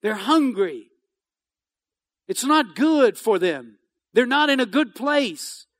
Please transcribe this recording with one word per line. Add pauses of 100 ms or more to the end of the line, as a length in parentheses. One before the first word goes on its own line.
They're
hungry. (1400)
It's
not
good
for
them. (360)
They're
not
in
a
good
place. (140)